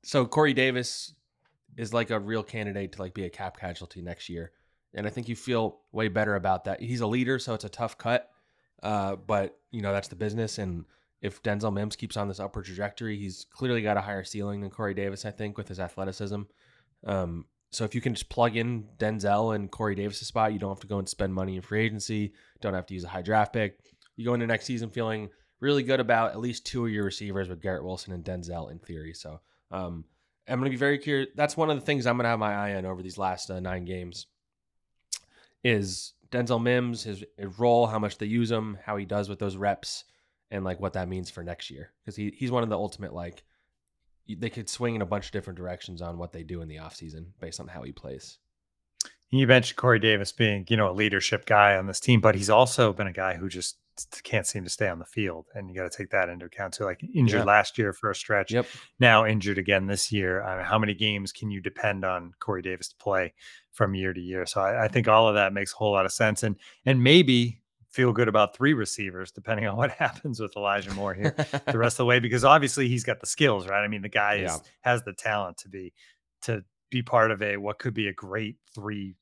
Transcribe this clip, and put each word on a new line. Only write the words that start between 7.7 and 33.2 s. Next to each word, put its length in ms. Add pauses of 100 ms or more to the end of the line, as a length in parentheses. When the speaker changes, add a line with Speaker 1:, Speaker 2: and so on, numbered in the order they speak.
Speaker 1:
tough 260
cut. 320 (540)
Uh, 340
but, 420 (120)
you 100
know, 120
that's 160
the 80
business. 420
And 260 (380)
if 200
Denzel 300
Mims 240
keeps 200
on 120
this 120
upward 260
trajectory, 500
he's 340
clearly 300
got 160
a 60
higher 220
ceiling 360
than 100
Corey 220
Davis, 320
I 60
think, 260
with 120
his 120
athleticism. 640 (640)
Um, 400 (240)
so 140
if 100
you 80
can 100
just 160
plug 280
in 280 (140)
Denzel 560
and 160
Corey 240
Davis' 320
spot, 260
you 60
don't 140
have 80
to 60
go 120
and 100
spend 240
money 240
in 60
free 240
agency, 480 (260)
don't 140
have 120
to 80
use 100
a 40
high 140
draft 320
pick. 240 (380)
You 100
go 80
into 120
next 200
season 240
feeling 400 (300)
really 240
good 160
about 320
at 80
least 260
two 180
of 80
your 120
receivers 440
with 140
Garrett 220
Wilson 280
and 120
Denzel 460
in 80
theory. 360
So, 260 (300)
um, 340 (420)
I'm 120
gonna 120
be 60
very 220
curious. 360
That's 220
one 140
of 60
the 100
things 180
I'm 120
gonna 120
have 100
my 140
eye 220
on 100
over 160
these 160
last, 320